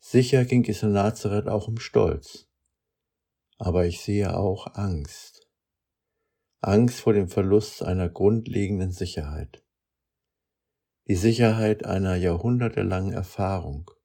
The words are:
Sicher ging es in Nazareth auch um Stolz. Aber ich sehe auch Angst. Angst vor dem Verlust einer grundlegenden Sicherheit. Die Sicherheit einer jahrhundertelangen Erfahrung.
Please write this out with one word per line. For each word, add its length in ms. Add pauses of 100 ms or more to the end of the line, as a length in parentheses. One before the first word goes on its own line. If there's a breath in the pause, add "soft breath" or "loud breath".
Sicher 420
ging 240
es 140
in 100
Nazareth 540
auch 220
um 100
Stolz. 720 (1080)
Aber 280
ich 140
sehe 360
auch 380
Angst. 760 (1120)
Angst 400
vor 120
dem 160
Verlust 540
einer 260
grundlegenden 840
Sicherheit. 720 (1400)
Die 80
Sicherheit 680
einer 320
jahrhundertelangen 960
Erfahrung. 760 (140)